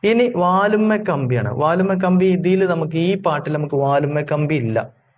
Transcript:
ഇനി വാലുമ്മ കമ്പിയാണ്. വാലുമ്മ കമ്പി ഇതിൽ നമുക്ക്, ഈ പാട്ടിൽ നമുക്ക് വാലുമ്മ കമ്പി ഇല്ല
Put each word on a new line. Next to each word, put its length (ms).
ഇനി 320
വാലുമ്മ 600
കമ്പിയാണ്. 580
വാലുമ്മ 400
കമ്പി 320
ഇതിൽ 400
നമുക്ക്, 320
ഈ 240
പാട്ടിൽ 320
നമുക്ക് 220
വാലുമ്മ 460
കമ്പി 340
ഇല്ല 240